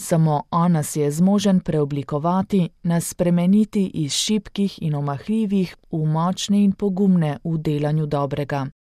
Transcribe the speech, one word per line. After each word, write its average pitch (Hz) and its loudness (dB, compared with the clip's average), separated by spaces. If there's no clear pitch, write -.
Samo 156 2
on 175 2
nas 151 -2
je 147 0
zmožen 190 2
preoblikovati, 160 0
nas 170 0
spremeniti 185 2
iz 151 -4
šibkih - -4
in 156 -2
omahljivih 190 -2
v 160 -2
močne 180 0
in 196 4
pogumne 185 2
v 165 -2
delanju 151 0
dobrega. 143 -4